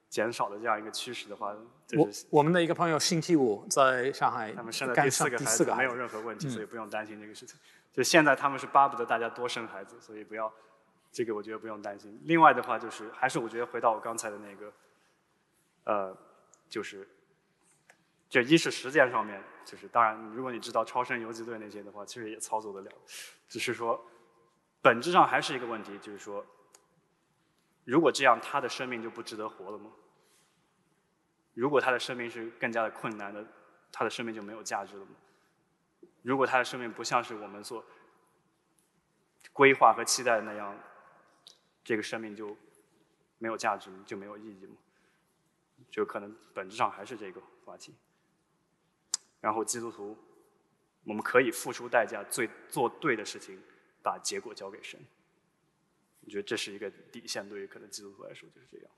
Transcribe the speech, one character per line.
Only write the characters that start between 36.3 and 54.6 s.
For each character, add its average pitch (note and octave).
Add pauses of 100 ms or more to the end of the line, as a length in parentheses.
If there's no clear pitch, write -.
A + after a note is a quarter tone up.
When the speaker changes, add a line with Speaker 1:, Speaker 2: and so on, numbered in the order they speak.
Speaker 1:
果 C3+
他 B2+
的 A#2+
生 C3
命 A#2+
不 A#2
像 A#2+
是 A#2
我 G#2
们 G#2
所 A2 (1700)
规 C3+
划 B2
和 A2+
期 -
待 A#2+
的 G#2
那 G#2+
样， G#2 (1040)
这 A#2
个 G#2+
生 A2+
命 G#2+
就 G#2+ (840)
没 A#2
有 A2
价 G#2
值， G2 (160)
就 A2
没 G2
有 G#2
意 G#2+
义 G2
吗？ - (1160)
就 G#2+
可 G#2+
能 G#2 (200)
本 F#2+
质 G#2
上 A2+
还 G2
是 A#2
这 G2+
个 F#2 (240)
话 F#2
题。 - (1500)
然 G#2+
后 A2
基 A#2+
督 A2+
徒， G#2+ (880)
我 A2
们 G#2
可 -
以 B2
付 B2+
出 A#2+
代 A#2
价， G#2
最， A#2 (200)
做 B2
对 B2
的 G#2
事 G#2
情， F#2+ (440)
把 F#2
结 G2
果 G#2+
交 G2